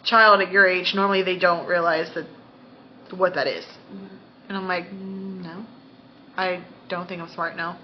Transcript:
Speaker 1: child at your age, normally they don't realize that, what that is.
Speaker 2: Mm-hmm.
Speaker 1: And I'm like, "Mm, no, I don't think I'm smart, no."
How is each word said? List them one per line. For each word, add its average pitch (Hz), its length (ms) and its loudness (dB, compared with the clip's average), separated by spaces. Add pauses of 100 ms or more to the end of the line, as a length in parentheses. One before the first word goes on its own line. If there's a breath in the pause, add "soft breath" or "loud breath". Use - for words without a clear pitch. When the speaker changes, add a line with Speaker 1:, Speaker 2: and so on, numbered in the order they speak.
Speaker 1:
child 220 360 8
at 185 120 0
your 196 140 8
age, 180 280 0
normally 196 280 2
they 180 160 0
don't 175 280 2
realize 170 480 0
that, 165 120 -6 (840)
what 185 240 0
that 139 120 -2
is. 92 180 -6 (280)
Speaker 2:
Mm-hmm. 190 240 -16 (320)
Speaker 1:
And 196 80 -8
I'm 190 120 -6
like, 180 220 -4
"Mm, 190 540 -12
no, 175 200 -12 (720)
I 180 240 -2 (280)
don't 180 200 -6
think 175 120 -10
I'm 165 80 -12
smart, 165 280 -6
no." 175 280 -6